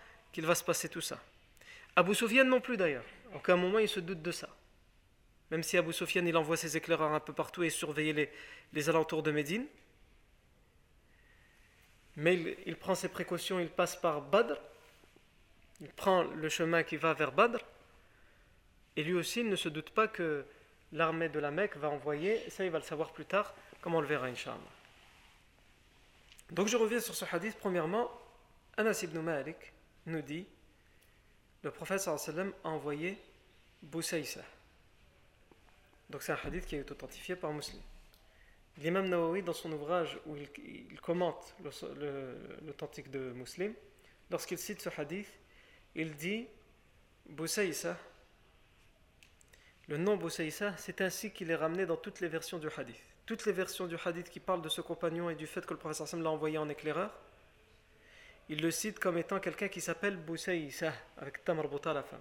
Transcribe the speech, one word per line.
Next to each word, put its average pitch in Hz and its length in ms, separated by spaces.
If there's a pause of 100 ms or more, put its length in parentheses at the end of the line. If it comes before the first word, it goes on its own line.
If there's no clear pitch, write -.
(320)
qu'il 160 140
va 170 80
se - 100
passer 160 240
tout 165 140
ça. - 180 (760)
Abu 180 180
Sufyan 240 320
non 254 160
plus 247 160
d'ailleurs, 147 280 (280)
à 156 40
aucun 180 180
moment 185 240
il 214 100
se 202 100
doute 170 220
de 165 100
ça. - 180 (1000)
Même 160 140
si 180 140
Abu 165 160
Sufyan 180 320
il 170 120
envoie 160 200
ses 160 200
éclaireurs 156 340
un 151 80
peu 147 140
partout 170 300
et 160 80
surveiller 151 420
les, 147 160 (440)
les 147 160
alentours 160 340
de 151 80
Médine, 156 340 (2500)
mais 165 180
il, 165 200 (120)
il 170 80
prend 185 180
ses 180 160
précautions, 180 500
il 165 100
passe 175 260
par 151 260
Badr, 202 360 (1200)
il 151 80
prend 185 320
le 156 280
chemin 165 340
qui 160 140
va 160 160
vers 143 180
Badr, 220 280 (1400)
et 156 80
lui 175 120
aussi 175 240
il 233 100
ne 190 60
se 170 140
doute 151 200
pas 214 180
que 156 380 (460)
l'armée 160 380
de 151 100
la 143 100
Mecque 175 280
va 147 120
envoyer, 147 560
et 175 60
ça 196 120
il 185 60
va 160 80
le 143 60
savoir 156 280
plus 151 140
tard, 202 300 (260)
comme 170 140
on 160 60
le 139 60
verra, 131 200
Inch'Allah. 123 300 (1900)
Donc 185 200
je 240 80
reviens 220 240
sur 175 120
ce 180 160
hadith. 190 300
Premièrement, 185 500 (680)
Anas 214 260
ibn 165 160
Malik 160 380 (480)
nous 160 160
dit, 151 260 (1120)
le 147 100
prophète 185 280
sallallahu 156 240
alayhi 156 140
wa 185 80
sallam 196 80 (100)
a 165 60
envoyé 156 480 (640)
Boussaïssa. 165 640 (1600)
Donc 143 140
c'est - 80
un 143 100
hadith 156 240
qui 151 120
est 135 120
authentifié 143 460
par 156 160
Muslim. 143 300 (960)
L'imam 180 320
Nawawi, 175 340
dans 175 80
son 165 220
ouvrage 151 520
où 151 120
il, 143 100 (420)
il 151 120
commente 175 600
le, 143 100 (240)
le, 139 420 (280)
l'authentique 143 460
de 135 80 (140)
Muslim, 175 400 (580)
lorsqu'il 175 260
cite - 240
ce 175 160
hadith, 165 300 (680)
il 160 200
dit 202 320 (800)
Boussaïssa, 165 720 (1900)
le 151 80
nom 196 180
Boussaïssa, 170 640
c'est - 240
ainsi 190 300
qu'il 165 200
est 165 40
ramené 165 300
dans 165 120
toutes - 240
les 170 80
versions 160 280
du 151 200
hadith, 123 260 (240)
toutes 226 180
les 208 60
versions 180 340
du 170 180
hadith 170 280
qui - 80
parlent 180 240
de 160 60
ce 170 120
compagnon 170 480
et 160 60
du 151 100
fait 180 180
que - 100
le 151 40
prophète 156 200
sallallahu 156 180
alayhi 165 80
wa - 0
sallam - 0
l'a 160 80
envoyé 156 260
en 151 120
éclaireur, 151 440 (1400)
il 151 120
le 165 100
cite 208 260
comme 175 200
étant 180 220
quelqu'un 190 280
qui 180 140
s'appelle 196 340
Boussaïsa, 160 800 (240)
avec - 260
ta 175 100
marbuta 151 380
à - 20
la 139 100
fin, - 180